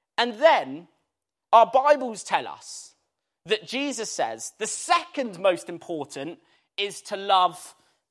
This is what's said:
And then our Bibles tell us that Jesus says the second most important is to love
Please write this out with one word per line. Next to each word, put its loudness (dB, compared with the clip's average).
And 0
then 6
our 8
Bibles 2
tell -4
us -16
that -4
Jesus -6
says -8
the -6
second -4
most 0
important -10
is -6
to -8
love 0